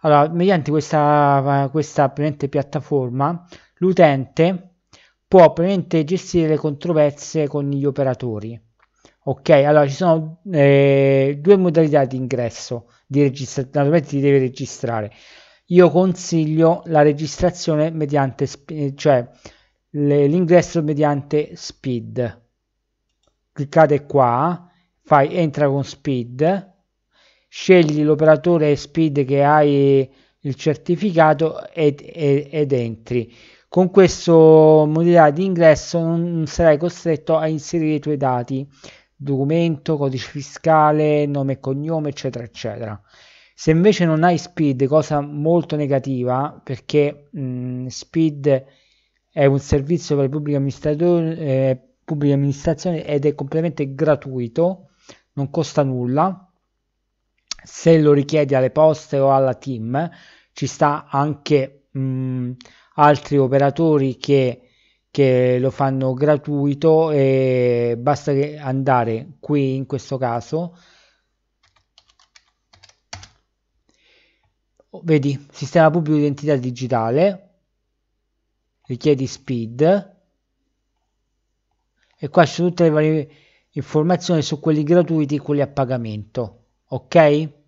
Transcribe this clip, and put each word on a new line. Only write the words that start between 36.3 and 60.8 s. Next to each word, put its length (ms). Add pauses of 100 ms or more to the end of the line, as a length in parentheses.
non 140
sarai 320
costretto 580
a 120
inserire 460
i 40
tuoi 180
dati, 520 (500)
documento, 800
codice 320
fiscale, 960
nome 300
e 40
cognome, 520
eccetera, 340
eccetera. 560 (540)
Se 160
invece 340
non 180
hai 140
spid, 480
cosa 380
molto 520
negativa, 880
perché, 720
mm, 520
spid 800 (640)
è 160
un 120
servizio 580
per 100
le 40
pubbliche 280
amministratori, 800
eh, 420 (240)
pubbliche 300
amministrazioni 680
ed 240
è 100
completamente 600
gratuito, 960 (420)
non 160
costa 340
nulla. 680 (1120)
Se 340
lo 140
richiedi 420
alle 160
poste 480
o 140
alla 220
tim, 560 (420)
ci 140
sta 420